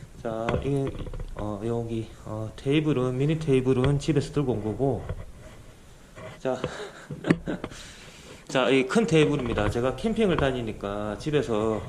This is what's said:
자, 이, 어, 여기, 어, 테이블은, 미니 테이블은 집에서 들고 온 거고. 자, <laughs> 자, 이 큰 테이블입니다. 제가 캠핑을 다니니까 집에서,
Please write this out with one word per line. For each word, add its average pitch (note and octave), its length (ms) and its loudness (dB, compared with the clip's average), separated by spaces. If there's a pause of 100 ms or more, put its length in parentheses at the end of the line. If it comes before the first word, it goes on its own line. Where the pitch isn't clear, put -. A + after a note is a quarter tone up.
(220)
자, A2+ 260 -4 (160)
이, C3+ 260 0 (460)
어, G#2 300 -6
여기, A2+ 420 -2 (180)
어, G#2+ 300 -6
테이블은, C3+ 600 2
미니 D3+ 220 2
테이블은 C3 600 4
집에서 C#3+ 340 0
들고 C3 200 0
온 G#2 100 -2
거고. G#2+ 420 0 (1300)
자, B2+ 200 -2 (1000)
<laughs> - 920 -14
자, B2+ 220 4
이 C3 180 6
큰 A3 180 4
테이블입니다. C#3 640 4
제가 B2 260 0
캠핑을 G#3+ 420 2
다니니까 G#2+ 840 -2
집에서, A2 680 0